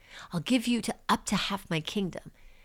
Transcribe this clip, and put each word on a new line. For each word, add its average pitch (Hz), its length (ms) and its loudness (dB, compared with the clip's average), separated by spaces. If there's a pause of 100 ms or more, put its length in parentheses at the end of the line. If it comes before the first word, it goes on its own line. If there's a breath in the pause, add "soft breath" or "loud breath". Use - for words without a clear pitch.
(320 loud breath)
I'll 170 80 0
give 240 280 2
you 240 140 2
to, - 140 -4 (140)
up 202 180 2
to 220 80 2
half - 340 -2
my 165 100 2
kingdom." - 520 -4 (320 soft breath)